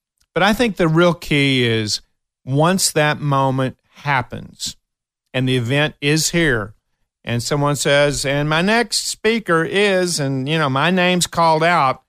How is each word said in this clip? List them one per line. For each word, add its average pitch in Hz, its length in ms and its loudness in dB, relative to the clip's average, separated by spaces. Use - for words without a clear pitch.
But 165 80 2
I 208 100 4
think 220 220 0
the 175 120 2
real 165 280 4
key 139 500 0
is 113 360 -2
once 156 460 0
that 151 280 0
moment 135 580 0
happens - 880 -6
and 131 140 -2
the 131 100 0
event 139 420 -2
is 151 300 0
here 131 440 0
and 117 180 -4
someone 143 340 -2
says, 143 480 2
"And 143 240 -2
my 156 140 0
next 220 460 0
speaker 196 560 -2
is," 185 560 0
and, 135 280 -4
you 160 120 0
know, 147 100 0
my 139 220 0
name's 180 360 2
called 160 360 2
out 160 460 2